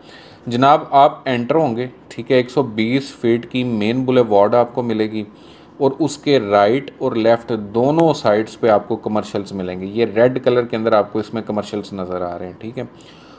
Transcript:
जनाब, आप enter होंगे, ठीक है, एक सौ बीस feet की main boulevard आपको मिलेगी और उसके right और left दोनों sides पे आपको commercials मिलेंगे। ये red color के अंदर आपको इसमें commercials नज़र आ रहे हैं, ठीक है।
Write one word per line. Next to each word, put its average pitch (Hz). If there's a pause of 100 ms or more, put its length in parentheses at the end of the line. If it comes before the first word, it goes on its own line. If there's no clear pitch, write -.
(480)
जनाब, 135
आप 147
enter 120
होंगे, 127 (220)
ठीक -
है, 131
एक 123
सौ 147
बीस 113
feet 120
की 127
main 117
boulevard 113
आपको 120
मिलेगी 107 (560)
और 135
उसके 143
right 104 (100)
और 127
left 117
दोनों 123
sides 110
पे 117
आपको 104
commercials 107
मिलेंगे। 92
ये 110
red 120
color 123
के 117
अंदर 110
आपको 104
इसमें 110
commercials 104
नज़र 90
आ 87
रहे 90
हैं, 92
ठीक 113
है। 120 (500)